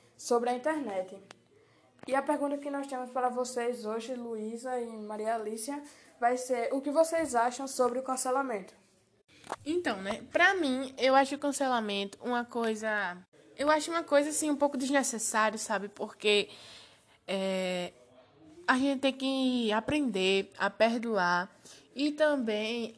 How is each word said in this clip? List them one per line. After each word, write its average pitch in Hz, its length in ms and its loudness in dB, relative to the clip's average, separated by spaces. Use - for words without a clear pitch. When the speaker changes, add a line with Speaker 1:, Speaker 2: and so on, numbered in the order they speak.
Speaker 1:
sobre 240 340 0
a 247 40 0
internet. 233 640 -4
E 254 80 -2
a 269 80 2
pergunta 285 340 0
que 285 140 -6
nós 277 160 -4
temos 254 240 -8
para 254 180 0
vocês 240 560 -2
hoje, 226 300 -4
Luísa 233 640 -6
e 233 60 -6
Maria 214 480 -4
Alicia, 226 480 -6
vai 247 180 2
ser: 240 360 -2
o 269 80 0
que 294 100 -4
vocês 320 440 2
acham 247 340 0
sobre 247 300 0
o 262 40 -4
cancelamento? 262 720 -2
Speaker 2:
Então, 302 340 -2
né, 202 220 -6
pra 359 220 6
mim, 269 420 -2
eu 262 180 4
acho 269 200 6
o 277 40 -4
cancelamento 226 840 -2
uma 240 220 -2
coisa, 214 720 -2
eu 285 120 0
acho 302 220 4
uma 339 120 0
coisa, 294 280 4
assim, 302 200 0
um 285 60 2
pouco 285 220 2
desnecessário, 226 800 2
sabe? 208 300 -2
Porque, 208 600 2
é, 185 640 -2
a 254 120 4
gente 269 220 2
tem 269 120 2
que 262 580 0
aprender 202 840 2
a 202 140 0
perdoar 214 800 2
e 294 180 0
também 233 840 0